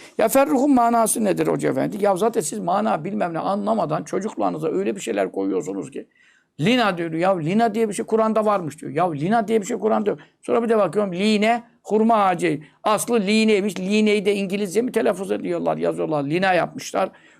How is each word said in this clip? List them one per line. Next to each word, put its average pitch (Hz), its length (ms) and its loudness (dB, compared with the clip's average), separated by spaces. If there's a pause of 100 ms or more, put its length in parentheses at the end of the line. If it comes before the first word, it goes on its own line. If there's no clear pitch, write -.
(180)
Ya 226 100 4
Ferruh'un 277 460 4
manası 233 500 2
nedir 160 240 0
hoca 151 220 0
efendi? 135 340 -2
Ya 202 120 4
zaten 220 260 0
siz - 180 -6
mana 190 440 -2
bilmem 190 300 -4
ne 160 60 -4
anlamadan 190 640 -2
çocuklarınıza 190 640 -4
öyle 180 280 -2
bir 185 60 -12
şeyler 98 300 -2
koyuyorsunuz 95 600 -4
ki. - 160 -14 (520)
Lina 208 380 2
diyor 170 140 -6
ya, 180 260 0
Lina 196 360 0
diye 226 160 0
bir 196 40 -6
şey 226 120 -6
Kur'an'da 220 400 2
varmış 190 360 -2
diyor. 139 100 -10
Ya 165 200 0
Lina 185 360 0
diye 226 140 2
bir - 40 -8
şey 240 120 -6
Kur'an'da 214 320 0
yok. 156 100 -2 (220)
Sonra 240 220 0
bir 226 60 0
de 226 80 4
bakıyorum 196 360 0
Line, 214 500 2 (200)
hurma 220 320 2
ağacı. 180 440 2 (240)
Aslı 220 380 2
Line'ymiş. 208 580 2
Line'yi 208 460 2
de 202 100 2
İngilizce 196 460 -2
mi 254 100 -2
telaffuz 202 400 0
ediyorlar, 170 460 -2
yazıyorlar. 165 460 -2
Lina 180 300 0
yapmışlar. 165 560 -2 (300)